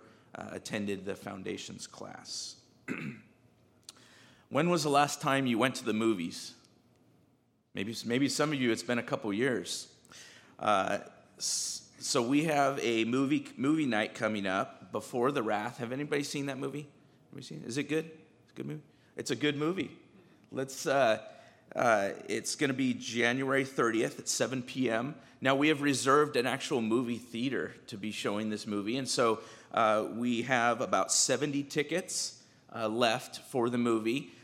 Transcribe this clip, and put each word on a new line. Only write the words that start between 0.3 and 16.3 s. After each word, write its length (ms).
uh, 180
attended 520
the 120
Foundations 720
class. 680
<clears throat> 1600
When 220
was 140
the 60
last 300
time 260
you 120
went 180
to 80
the 100
movies? 600
Maybe, 180
maybe 240
some 240
of 80
you, 100
it's 100
been 180
a 40
couple 300
years. 560
Uh, 420
s-, 520
so 220
we 240
have 360
a 240
movie, 420
movie 280
night 300
coming 320
up, 440
Before 400
the 120
Wrath. 340
Have 140
anybody 320
seen 220